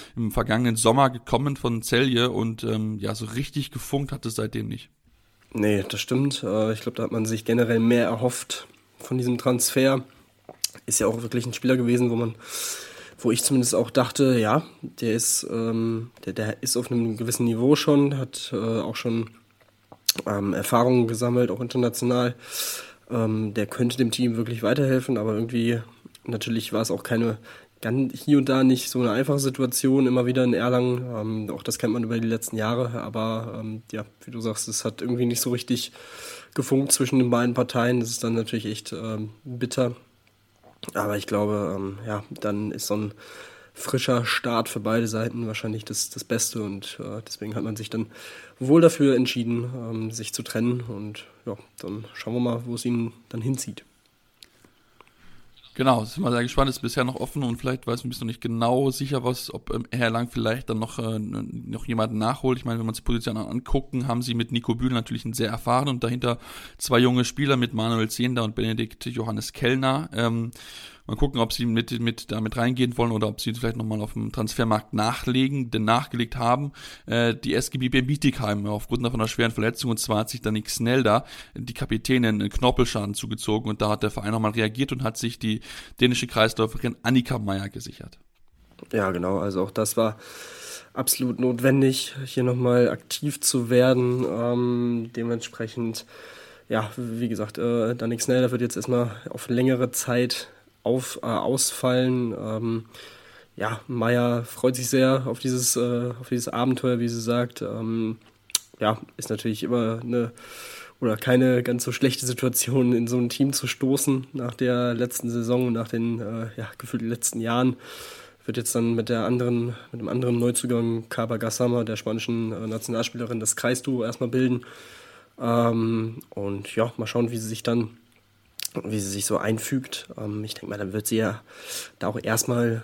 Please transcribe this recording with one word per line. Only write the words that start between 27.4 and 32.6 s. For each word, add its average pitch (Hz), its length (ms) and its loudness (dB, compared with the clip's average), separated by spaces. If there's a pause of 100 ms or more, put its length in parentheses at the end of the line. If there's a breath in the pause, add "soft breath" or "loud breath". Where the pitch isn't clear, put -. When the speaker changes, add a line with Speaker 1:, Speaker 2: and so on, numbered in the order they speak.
Speaker 2:
ganz, 123 420 -2
hier 147 160 6
und 131 100 2
da 131 140 4
nicht 131 260 6
so 127 120 0
eine 117 100 4
einfache 135 280 2
Situation, 131 680 2
immer 123 180 4
wieder 127 200 4
in 123 80 4
Erlangen. 123 520 2 (100)
Ähm, 107 360 -4
auch 65 100 -8
das - 160 -4
kennt 110 160 0
man 120 120 0
über 117 120 -2
die 113 100 0
letzten 113 280 -2
Jahre, 117 460 0